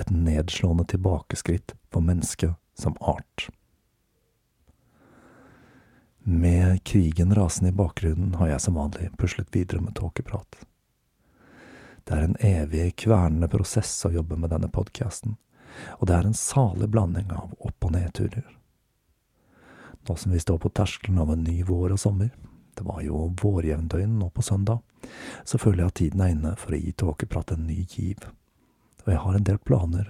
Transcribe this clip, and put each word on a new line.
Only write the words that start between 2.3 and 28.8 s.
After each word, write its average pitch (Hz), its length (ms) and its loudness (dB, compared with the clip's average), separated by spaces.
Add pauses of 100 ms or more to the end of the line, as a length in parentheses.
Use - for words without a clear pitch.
som - 240 -4
art. - 480 -6 (2750)
Med 87 580 4
krigen 87 520 4
rasende 92 340 2
i 90 60 -2
bakgrunnen 90 640 0
har 82 100 4
jeg 69 140 -2
som 85 160 0
vanlig 73 400 -6
puslet - 340 -2
videre 90 300 0
med 104 100 -8
tåkeprat. - 640 -8 (1500)
Det - 80 -2
er 78 120 2
en 98 140 0
evig 85 600 2
kvernende 85 480 4
prosess - 420 0 (140)
å 87 80 0
jobbe 82 260 -2
med 82 140 -4
denne 87 180 -2
podcasten, 107 640 -6 (640)
og 92 80 2
det 87 80 6
er 87 100 4
en 107 120 2
salig 104 520 0
blanding 98 440 0
av - 260 -10
opp- - 260 -6
og 82 80 0
nedturer. - 600 -4 (1500)
Nå 87 80 -2
som 92 160 -2
vi 87 60 2
står 82 200 0
på - 100 -2
terskelen - 500 0
av 78 140 2
en 80 100 0
ny 85 240 0
vår 90 300 0
og - 20 -2
sommer, 104 320 0 (480)
det - 80 -10
var 101 160 -8
jo 76 220 -4 (180)
vårjevndøgn 82 760 0
nå 90 100 -2
på - 140 -4
søndag, 101 340 0 (640)
så - 140 -2
føler 90 240 4
jeg 87 80 2
at - 100 -14
tiden 92 220 2
er 90 120 4
inne 78 260 -2
for - 160 -4
å - 20 0
gi 80 160 -4
Tåkeprat 87 600 -2
en 80 120 -4
ny 80 140 -4 (100)
giv. - 380 -6 (760)